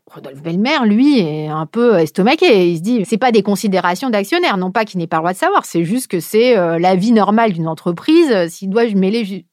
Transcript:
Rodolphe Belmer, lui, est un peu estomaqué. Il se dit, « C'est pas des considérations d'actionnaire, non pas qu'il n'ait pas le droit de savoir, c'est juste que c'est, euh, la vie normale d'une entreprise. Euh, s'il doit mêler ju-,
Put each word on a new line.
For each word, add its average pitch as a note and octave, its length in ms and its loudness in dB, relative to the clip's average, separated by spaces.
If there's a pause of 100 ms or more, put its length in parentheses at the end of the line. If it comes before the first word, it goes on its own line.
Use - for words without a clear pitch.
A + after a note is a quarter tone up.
Rodolphe C#3 360 -20
Belmer, G3+ 420 -2
lui, A#3+ 360 4
est D#3 280 -2
un D#3 180 -6
peu A#3 320 2
estomaqué. G3 720 2
Il E3+ 80 -2
se D#3 40 -8
dit, « G#3+ 240 -2
C'est A3 120 -2
pas B3+ 140 2
des G#3+ 120 4
considérations G3+ 640 -2
d'actionnaire, A3+ 480 0
non F#3 140 -4
pas A3 120 0
qu'il G#3+ 140 -8
n'ait E3+ 100 -4
pas E3+ 100 -4
le D#3+ 40 -2
droit E3+ 100 -2
de F#3+ 60 -6
savoir, F#4 260 0
c'est E3+ 220 -4
juste A#3 220 -4
que F3+ 120 -4
c'est, A3+ 380 2
euh, E3+ 220 0
la F#3 180 2
vie A3 160 2
normale G#3+ 400 2
d'une E3 160 -4
entreprise. C#4+ 640 0
Euh, F3 160 0
s'il F#3+ 200 -10
doit A3+ 180 0
mêler G3+ 360 0
ju-, F#3+ 300 -10